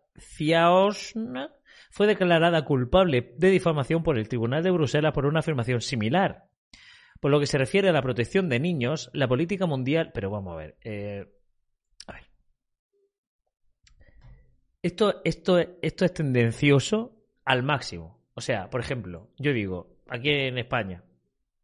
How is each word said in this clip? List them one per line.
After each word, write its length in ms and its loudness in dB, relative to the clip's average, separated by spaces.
Fiaosn 1300 0
fue 160 2
declarada 560 4
culpable 720 2
de 140 4
difamación 520 2
por 160 0
el 120 -4
Tribunal 340 -2
de 80 2
Bruselas 400 2
por 140 -2
una 160 0
afirmación 400 -2
similar. 640 -2
Por 120 0
lo 100 4
que 60 0
se 100 0
refiere 320 2
a 20 6
la 100 2
protección 460 0
de 140 0
niños, 500 -2
la 160 0
política 380 0
mundial, 480 -2
pero 160 -6
vamos 240 -8
a 40 -10
ver, 280 -16
eh... 400 -10
a 60 -16
ver. 100 -20
Esto, 440 -2
esto, 340 2
esto 240 -2
es 80 -2
tendencioso 1040 0
al 200 2
máximo. 600 -6
O 40 -12
sea, 300 -4
por 100 -6
ejemplo, 580 -10
yo 140 -2
digo, 460 -6
aquí 220 -6
en 300 -2
España, 440 -6